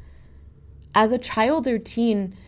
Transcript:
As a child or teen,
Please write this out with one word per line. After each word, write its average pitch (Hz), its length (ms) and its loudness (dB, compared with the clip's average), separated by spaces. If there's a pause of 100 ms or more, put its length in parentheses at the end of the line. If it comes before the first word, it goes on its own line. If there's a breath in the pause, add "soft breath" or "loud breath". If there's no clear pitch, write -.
(920 soft breath)
As 220 180 4
a 247 60 2
child 247 480 0
or 233 140 0
teen, 220 560 -2 (120)